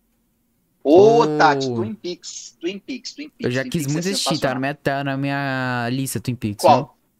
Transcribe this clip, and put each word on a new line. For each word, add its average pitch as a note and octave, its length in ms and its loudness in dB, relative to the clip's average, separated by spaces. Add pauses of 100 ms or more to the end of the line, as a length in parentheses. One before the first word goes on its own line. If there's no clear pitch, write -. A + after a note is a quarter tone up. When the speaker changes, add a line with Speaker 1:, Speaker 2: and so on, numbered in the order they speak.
(800)
Speaker 1:
Ô, F#3+ 420 8
Speaker 2:
Ô. D3+ 140 0
Speaker 1:
Tati, C#3 300 4
Twin B2 260 -4
Peaks, - 680 -14
Twin E4 200 -8
Peaks, - 340 -14
Twin D4 160 -16
Peaks, - 160 -12
Speaker 2:
Eu B2 60 0
já B2+ 120 -4
Speaker 1:
Twin B2+ 60 -10
Speaker 2:
quis E3 120 -4
Speaker 1:
Peaks C#3 120 -6
Speaker 2:
muito E3 140 -4
Speaker 1:
é G3 40 -4
Speaker 2:
assistir, - 180 -4
tá - 60 0
Speaker 1:
sensacional. C3+ 200 -2
Speaker 2:
na C3 60 -4
minha, C#3 140 -4
tá C#3 280 -4
na C#3 140 -4
minha C3 720 -4
lista, C3 300 -4
Twin B2 140 -4
Peaks, G#2 300 -6
Speaker 1:
Qual? D3 120 8
Speaker 2:
viu? C3+ 120 -6 (300)